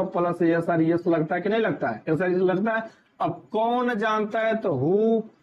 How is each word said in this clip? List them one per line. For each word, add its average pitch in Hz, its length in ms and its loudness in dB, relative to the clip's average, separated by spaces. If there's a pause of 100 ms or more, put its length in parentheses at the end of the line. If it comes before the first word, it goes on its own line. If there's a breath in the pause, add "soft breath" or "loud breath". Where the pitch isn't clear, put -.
(160)
plus 175 260 0
एसआर, 165 400 2
ईएस 170 240 0
लगता 165 280 2
है 180 60 -2
कि 196 80 -2
नहीं 220 120 0
लगता 170 280 -2
है? 110 200 -6
एसआर 160 200 0
लगता 185 440 2
है। 226 320 -6 (160)
अब - 320 -4
कौन 240 420 0
जानता 214 460 -2
है, 220 160 0
तो 214 160 -2
हु, 208 500 2 (200 loud breath)